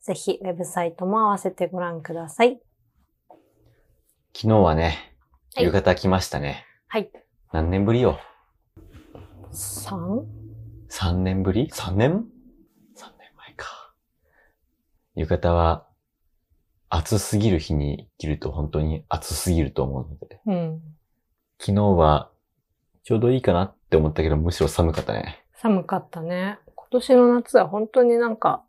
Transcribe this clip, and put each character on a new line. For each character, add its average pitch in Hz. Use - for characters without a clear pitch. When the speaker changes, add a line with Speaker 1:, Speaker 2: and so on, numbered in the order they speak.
Speaker 1:
ぜ 196
ひ -
ウ 190
ェ 185
ブ 170
サ 175
イ 170
ト 180
も 208
合 214
わ 202
せ 190
て 180
ご 185
覧 170
く 165
だ 165
さ 233
い。 254
Speaker 2:
昨 -
日 110
は 85
ね、 80
Speaker 1:
は -
い。 -
Speaker 2:
浴 101
衣 90
来 98
ま 92
し -
た 73
ね。 71
Speaker 1:
は -
い。 196
Speaker 2:
何 80
年 98
ぶ 113
り 123
よ？ 82
Speaker 1:
三？ 196
Speaker 2:
三 92
年 95
ぶ 95
り？ 131
三 90
年？ 160
三 -
年 -
前 -
か。 -
浴 80
衣 85
は 82
暑 87
す 104
ぎ 107
る 87
日 78
に 71
着 -
る 76
と -
本 73
当 78
に 78
暑 -
す 80
ぎ 82
る 67
と -
思 67
う 65
の -
で。 -
Speaker 1:
う 214
ん。 165
Speaker 2:
昨 -
日 104
は 82
ち -
ょ 113
う 107
ど 120
い 131
い 123
か 95
な 87
っ 98
て 87
思 78
っ -
た 78
け 78
ど、 76
む 85
し -
ろ 80
寒 82
か -
っ -
た -
ね。 -
Speaker 1:
寒 196
か 185
っ -
た 175
ね。 180
今 -
年 247
の 247
夏 240
は 190
本 208
当 254
に 240
な 233
ん 220
か、 -